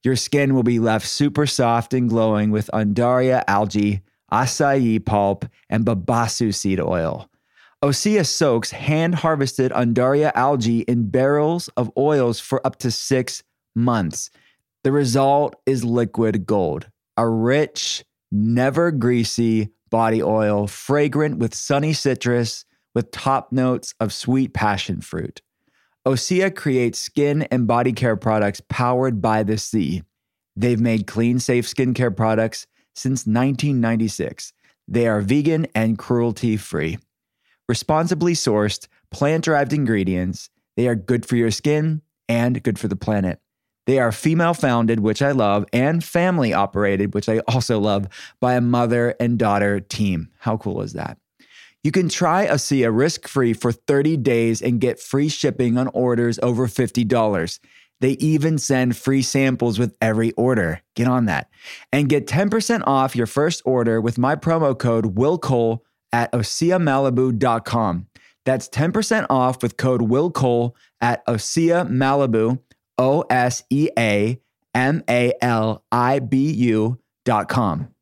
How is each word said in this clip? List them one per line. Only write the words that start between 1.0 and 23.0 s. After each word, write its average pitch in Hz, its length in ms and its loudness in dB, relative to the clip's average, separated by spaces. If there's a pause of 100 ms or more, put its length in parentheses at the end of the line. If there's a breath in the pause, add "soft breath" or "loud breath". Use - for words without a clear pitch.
super 143 400 0
soft 117 480 0
and 123 140 0
glowing 107 440 2
with 104 220 -2
Undaria 120 760 2
algae, 101 520 0 (300)
acai 127 760 2
pulp, 101 400 0 (240 soft breath)
and 110 160 0
babassu 113 720 0
seed 95 240 -2
oil. 80 500 -4 (540 soft breath)
Osea 170 420 0
soaks 123 460 0
hand-harvested 151 1000 0
Undaria 127 640 2
algae 120 460 2
in 120 280 0
barrels 147 680 0
of 117 220 -2
oils 131 420 2
for - 260 -4
up 113 120 -2
to 120 140 -4
six - 520 -4 (320)
months. 113 540 0 (560 soft breath)
The 131 80 2
result 139 640 2 (100)
is 131 180 0
liquid 113 640 0
gold, 85 440 -2 (280)
a 117 100 0
rich, 120 760 -2 (260)
never 127 600 2
greasy 117 800 0 (180)
body 113 340 2
oil, 104 440 0
fragrant 147 720 -2
with 113 140 -2
sunny 147 380 -2
citrus, 123 720 -2 (320)
with 120 160 -2